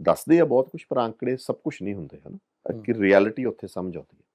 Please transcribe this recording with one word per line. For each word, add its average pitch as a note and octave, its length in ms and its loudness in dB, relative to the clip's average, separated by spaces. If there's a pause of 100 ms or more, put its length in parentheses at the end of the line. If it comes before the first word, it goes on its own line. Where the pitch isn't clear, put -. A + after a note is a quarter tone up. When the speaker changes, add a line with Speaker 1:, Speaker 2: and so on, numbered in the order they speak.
Speaker 1:
ਦੱਸਦੇ D#3+ 380 2
ਆ E3+ 60 6
ਬਹੁਤ C3 240 0
ਕੁਛ, - 200 -16
ਪਰ C3 100 -2
ਅੰਕੜੇ B2 380 -4
ਸਭ - 180 -6
ਕੁਛ - 260 -10
ਨਹੀਂ G2+ 120 -6
ਹੁੰਦੇ, F2+ 240 -12 (100)
ਹਨਾ? G3 100 -16 (360)
Speaker 2:
ਹੂੰ। A2+ 100 -10
Speaker 1:
ਕਿ A#2 100 -2
ਰਿਐਲਿਟੀ G#2 520 4
ਉੱਥੇ G2+ 220 -6
ਸਮਝ F#2 300 -8
ਆਉਂਦੀ - 260 -18 (120)